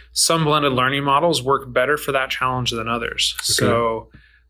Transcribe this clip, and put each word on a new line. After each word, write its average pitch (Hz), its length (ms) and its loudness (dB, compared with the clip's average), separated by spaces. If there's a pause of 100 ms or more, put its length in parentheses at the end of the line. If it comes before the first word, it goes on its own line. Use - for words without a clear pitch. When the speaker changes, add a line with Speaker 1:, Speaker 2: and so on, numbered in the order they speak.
(120)
Speaker 1:
some 165 320 0
blended 147 280 2
learning 131 300 0
models 143 400 2
work 131 300 0
better 127 240 2
for 147 160 -4
that 131 180 0
challenge 127 400 -2
than 113 160 -4
others. - 520 -2
Speaker 2:
Okay. - 160 -2
Speaker 1:
So, 113 560 0 (400)